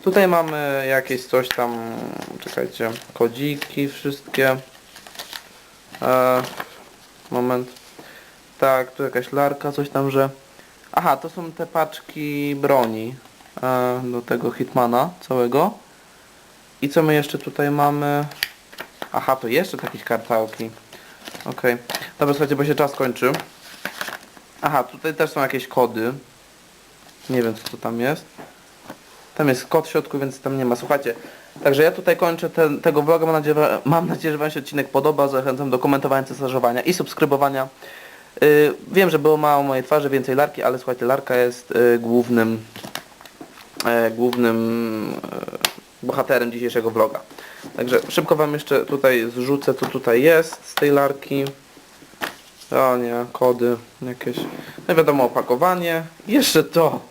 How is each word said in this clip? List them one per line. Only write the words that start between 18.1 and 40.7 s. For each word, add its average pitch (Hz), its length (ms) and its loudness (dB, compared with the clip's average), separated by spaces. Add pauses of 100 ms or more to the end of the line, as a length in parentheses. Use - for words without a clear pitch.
Aha, - 240 0
to 123 120 -8
jeszcze 147 360 0
jakieś - 200 -10
kartałki. 113 680 -2 (760)
Okej. 123 320 -2 (420)
Dobra, 143 140 2
słuchajcie, 143 220 0
bo 143 100 0
się 151 100 2
czas 143 160 2
kończy. 127 400 0 (1300)
Aha, 143 220 0
tutaj 156 300 -6
też 151 180 -2
są 147 100 -4
jakieś 131 260 -2
kody. 117 460 0 (1160)
Nie 127 140 0
wiem, 110 120 -2
co - 160 -12
to 117 60 -14
tam 113 220 -6
jest. 139 260 -2 (1120)
Tam 147 140 2
jest 123 160 0
kod 160 220 0
w - 40 -14
środku, 143 280 -2
więc 135 200 -6
tam 135 180 -4
nie 131 80 -2
ma. 120 100 2
Słuchajcie, 127 400 -2 (480)
także 143 200 4
ja 170 80 6
tutaj 175 260 0
kończę 170 320 0
ten, 151 320 2
tego 147 200 2
vloga. 160 240 4
Mam 160 100 2
nadzieję, 151 200 2
że, 151 300 2
mam 165 220 2
nadzieję, 160 240 -2
że 151 60 -2
wam 151 140 -2
się 156 80 -6
odcinek 143 300 -6
podoba. 143 380 2
Zachęcam 135 420 -2
do 123 100 0
komentowania, 135 440 2
cesarzowania 127 580 -2
i 117 120 0
subskrybowania. 139 720 0 (760)
Y, 147 300 6 (180)
wiem, 185 180 4
że 156 100 2
było 151 180 4
mało 147 260 4
mojej 135 200 0
twarzy, 143 260 2
więcej 135 260 0
larki, 143 280 0
ale 127 140 2